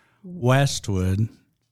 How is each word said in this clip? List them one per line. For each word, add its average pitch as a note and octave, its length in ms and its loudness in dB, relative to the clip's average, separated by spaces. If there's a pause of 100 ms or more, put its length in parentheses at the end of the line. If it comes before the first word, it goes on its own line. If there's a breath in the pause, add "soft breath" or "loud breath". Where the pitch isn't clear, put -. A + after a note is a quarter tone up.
(440)
Westwood. A2 840 0 (440)